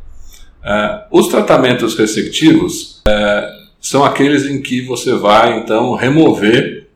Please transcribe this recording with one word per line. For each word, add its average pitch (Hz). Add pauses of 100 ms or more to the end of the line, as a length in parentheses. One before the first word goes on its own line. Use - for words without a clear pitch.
(640)
Eh, 104
os 196
tratamentos 123
ressectivos, -
eh, 104 (200)
são -
aqueles 139
em 139
que 123
você 127
vai, 107
então, 113
remover, 123